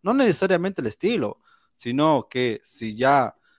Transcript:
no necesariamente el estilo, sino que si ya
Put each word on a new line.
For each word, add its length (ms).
no 120
necesariamente 680
el 60
estilo, 520
sino 560
que 340
si 320
ya 400